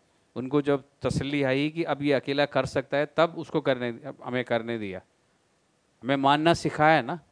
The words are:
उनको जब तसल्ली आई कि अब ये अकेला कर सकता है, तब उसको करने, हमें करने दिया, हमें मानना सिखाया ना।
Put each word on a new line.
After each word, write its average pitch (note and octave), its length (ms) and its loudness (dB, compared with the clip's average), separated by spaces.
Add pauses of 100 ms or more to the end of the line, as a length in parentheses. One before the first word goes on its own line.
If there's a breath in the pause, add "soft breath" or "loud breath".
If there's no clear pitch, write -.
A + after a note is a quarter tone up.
(360)
उनको C3 260 0
जब C#3 220 0 (180)
तसल्ली C#3 420 -2
आई C#3 260 0
कि E3 140 -4
अब C#3+ 180 -4
ये C#3+ 120 2
अकेला C#3 320 0
कर C3 200 0
सकता C#3 320 -4
है, D3 200 -2
तब E3 200 2
उसको D#3 240 -4
करने, B2 380 -2 (240)
हमें B2 200 -4
करने A#2 340 -2
दिया, F#2+ 240 -8 (1000)
हमें C3+ 120 0
मानना D3 380 4
सिखाया D#3 480 2
ना। D3+ 180 -6 (120)